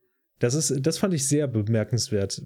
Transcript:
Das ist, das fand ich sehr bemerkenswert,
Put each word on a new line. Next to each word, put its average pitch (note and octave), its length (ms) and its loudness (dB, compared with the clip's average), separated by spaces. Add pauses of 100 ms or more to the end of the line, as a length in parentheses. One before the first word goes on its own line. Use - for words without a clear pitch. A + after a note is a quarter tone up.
(400)
Das B2 140 2
ist, C#3 300 0
das D#3+ 140 0
fand F#3+ 160 2
ich C3+ 140 -2
sehr C#3+ 180 2
bemerkenswert, G#2+ 1000 0